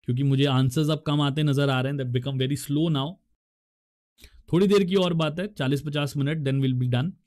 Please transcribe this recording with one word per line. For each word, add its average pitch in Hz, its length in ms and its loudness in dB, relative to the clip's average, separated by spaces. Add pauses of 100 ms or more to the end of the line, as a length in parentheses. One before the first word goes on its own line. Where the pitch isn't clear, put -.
क्योंकि 127 200 -2
मुझे 135 220 4
आंसर्स 135 460 2
अब 151 160 -2
कम 147 140 0
आते 143 220 0
नजर 143 260 2
आ 131 120 0
रहे 131 120 -2
हैं, 143 60 -6
they 127 180 -4
become 131 260 -2
very 131 220 -2
slow 151 260 0
now। 147 240 -2 (1400)
थोड़ी 185 140 4
देर 202 180 4
की 180 100 -2
और 180 180 2
बात 160 280 -2
है, 202 140 -4
चालीस 135 280 -2
पचास 147 340 -4
मिनट, 143 220 -2
then 135 240 0
we'll 127 200 0
be 127 80 -2
done। 131 220 0 (140)